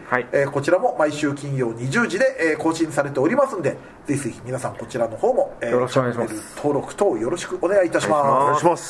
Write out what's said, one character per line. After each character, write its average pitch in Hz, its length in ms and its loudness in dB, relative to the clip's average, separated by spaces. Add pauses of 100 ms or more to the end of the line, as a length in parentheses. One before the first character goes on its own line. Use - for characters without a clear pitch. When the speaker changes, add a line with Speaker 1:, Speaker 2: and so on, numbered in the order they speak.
Speaker 1:
は 123 100 2
い。 123 140 -4
Speaker 2:
え 139 120 2
ー、 139 60 -4
こ 139 100 -2
ち 143 80 -2
ら 180 100 4
も 247 200 0
毎 151 140 2
週 147 200 -2
金 143 220 -6
曜 123 160 0
二 120 180 -6
十 214 180 0
時 175 120 -2
で、 262 60 4 (280)
え - 20 -2
ー、 - 20 -4
更 160 180 0
新 160 160 0
さ 143 120 2
れ 139 60 -6
て 139 120 -2
お 143 60 4
り 240 100 2
ま 269 100 4
す 220 100 -8
ん 170 40 -4
で、 135 160 0 (280)
ぜ 143 100 -2
ひ - 20 0
ぜ - 140 -6
ひ - 120 -16
皆 127 160 -6
さ 113 100 -6
ん 104 60 -10
こ 117 100 -10
ち - 120 -8
ら 117 100 2
の 110 80 -10
方 226 180 2
も、 - 280 0
え 120 60 -4
ー、 - 20 -2
Speaker 1:
よ 123 100 4
ろ 123 80 2
し 120 60 -8
く 139 60 4
お - 20 6
願 123 100 0
い - 20 -6
し 113 60 -4
ま 110 80 -2
す。 110 60 -10
Speaker 2:
チ - 20 -8
ャ - 20 -8
ン 107 60 -10
ネ - 60 -16
ル - 80 -18
登 147 180 0
録 - 200 -4
等 185 220 2
よ 113 120 -2
ろ 170 80 -2
し - 80 -8
く 185 160 -6
お 175 80 2
願 196 160 4
い - 20 2
い - 20 -8
た 160 120 0
し - 80 0
ま 151 120 4
す。 139 60 2
Speaker 1:
お 135 200 4
願 147 80 2
い 147 40 0
し 143 60 2
ま 175 40 6
す。 - 0 -
Speaker 3:
お 170 40 4
願 - 20 0
い - 20 -2
し - 120 -12